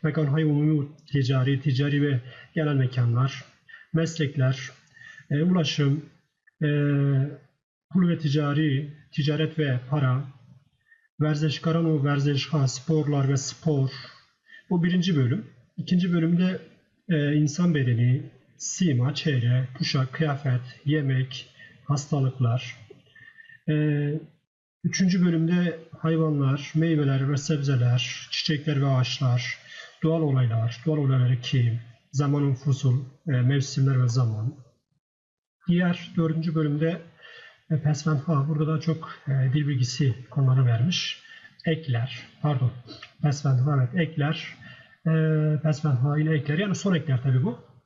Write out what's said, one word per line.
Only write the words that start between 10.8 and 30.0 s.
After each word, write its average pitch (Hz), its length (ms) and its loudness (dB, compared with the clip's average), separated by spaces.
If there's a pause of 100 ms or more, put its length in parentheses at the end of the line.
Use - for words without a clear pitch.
verzeşkaran 156 640 0
o 156 180 0
verzeşha, 143 640 0
sporlar 143 640 0
ve 143 80 2
spor. 139 520 -2 (800)
Bu 175 140 2
birinci 175 320 2
bölüm. 135 300 0 (320)
İkinci 180 360 0
bölümde, 175 480 2 (480)
e, 147 240 2
insan 151 420 2
bedeni, 123 560 2 (260)
sima, 143 580 0
çehre, 127 520 0 (100)
kuşak, - 360 -2
kıyafet, 139 480 -2 (240)
yemek, 135 640 -2 (380)
hastalıklar. 131 1000 -2 (840)
E, 156 40 2 (1120)
üçüncü 185 420 2
bölümde 170 540 0 (200)
hayvanlar, 151 760 0
meyveler 147 560 2
ve 147 60 0
sebzeler, 131 960 0
çiçekler 147 500 -2
ve 139 40 2
ağaçlar, 127 720 0 (460)